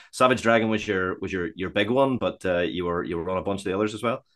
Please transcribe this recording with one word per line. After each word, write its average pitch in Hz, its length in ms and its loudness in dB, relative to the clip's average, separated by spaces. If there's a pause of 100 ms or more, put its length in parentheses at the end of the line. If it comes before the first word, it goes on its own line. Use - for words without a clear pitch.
(120)
Savage 127 300 4
Dragon 113 280 4
was 104 180 -2
your, 92 320 0
was 95 120 -6
your, 87 240 -2
your 90 140 -6
big 104 200 0
one, 131 280 2
but, 92 280 -4
uh, 87 140 2
you 87 260 -2
were, 87 180 -2
you 85 140 -4
were 85 120 -4
on 92 80 -2
a 85 40 -4
bunch 98 180 -4
of - 60 -8
the 92 80 -2
others 107 200 0
as 104 80 -10
well. 120 220 -2 (120)